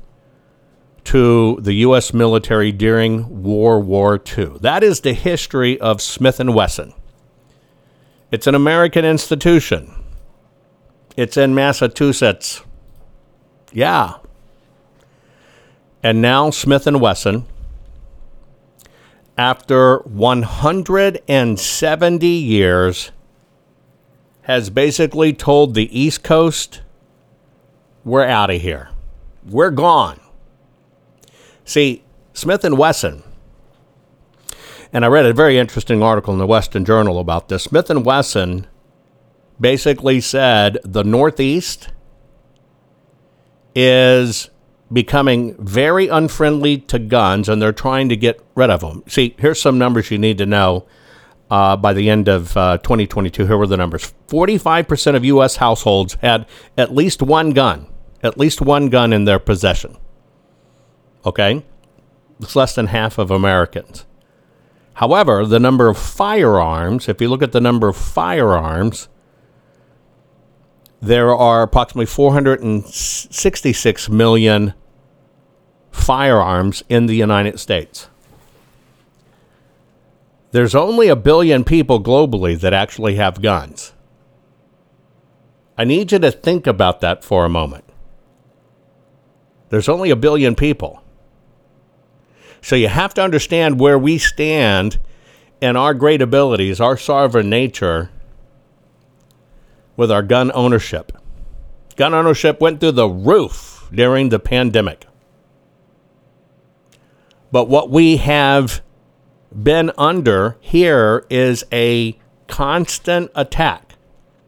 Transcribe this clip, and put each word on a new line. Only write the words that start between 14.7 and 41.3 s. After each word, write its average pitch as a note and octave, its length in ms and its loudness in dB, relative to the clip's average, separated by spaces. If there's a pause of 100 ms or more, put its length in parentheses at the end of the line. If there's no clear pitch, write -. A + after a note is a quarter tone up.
And A2+ 180 0
now C#3 300 2
Smith C#3 360 -2
and C#3+ 140 2
Wesson, G#2+ 440 0 (1900)
after B2+ 640 2
one A#2 440 -2
hundred F#3 840 -2
and A#2+ 300 0
seventy E3 720 -2
years, G2 840 0 (1300)
has B2 280 -4
basically D3+ 640 0
told C#3+ 420 0
the A2 240 -2
East D3 240 -2
Coast, - 600 0 (1200)
"We're C3 220 0
outta G#2 300 2
here. E2 340 -8 (600)
We're D#3 220 2
gone." C3+ 480 0 (1500)
See, C#3 340 -2 (300)
Smith F#3+ 320 -4
and D3+ 140 0
Wesson, C3 460 0 (1700)
and A#2+ 100 0
I A#2 60 4
read C#3+ 160 6
a A#2 80 4
very C#3 240 4
interesting A#2 440 -2
article G#2+ 300 0
in F#2+ 80 -2
the F#2+ 80 0
Western G#2 380 0
Journal G#2 340 0
about E2+ 300 -4
this. F#2 160 -4
Smith E3 240 0
and C#3 160 -2
Wesson F#2+ 600 -2 (920)
basically C3 640 0
said A2+ 640 2
the G#2 180 -2
Northeast C#3 840 -2 (1900)